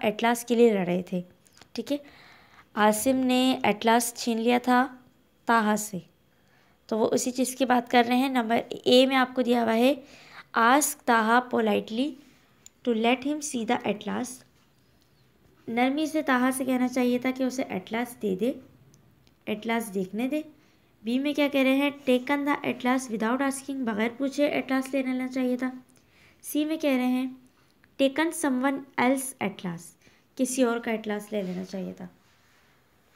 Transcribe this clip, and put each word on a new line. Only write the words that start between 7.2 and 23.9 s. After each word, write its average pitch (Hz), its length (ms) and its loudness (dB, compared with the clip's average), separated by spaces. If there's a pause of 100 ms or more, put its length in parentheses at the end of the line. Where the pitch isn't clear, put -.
चीज़ 247 240 -2
की 269 100 0
बात 247 240 0
कर 240 160 6
रहे 247 120 0
हैं। 269 120 2
नंबर 233 340 0 (240)
ए 247 180 8
में 269 100 2
आपको 254 260 0
दिया 240 220 2
हुआ 226 100 2
है, 254 300 2 (540)
"Ask 254 460 4
Taha 226 340 4 (120)
politely 220 600 0 (760)
to 240 120 0
let 240 300 2
him 302 160 -2
see 233 220 -6
the 233 140 0 (140)
atlas।" 208 400 -8 (1400)
नरमी 262 380 0
से 311 160 -2
ताहा 254 280 2
से 262 140 -4
कहना 254 220 0
चाहिए 247 320 0
था 262 120 -2
कि 262 140 -4
उसे 254 260 -4
एटलास 233 500 -6
दे 196 140 -2
दे, 220 240 -4 (880)
एटलास 226 400 -4
देखने 202 400 -4
दे। 302 160 -4 (600)
बी 233 160 -2
में 285 140 -2
क्या 294 140 2
कह 277 160 2
रहे 262 120 4
हैं, 277 300 -2
"Taken 262 400 0
the 285 100 0 (100)
atlas 254 420 -2
without 226 340 -2
asking", 269 440 -6
बगैर 220 240 -2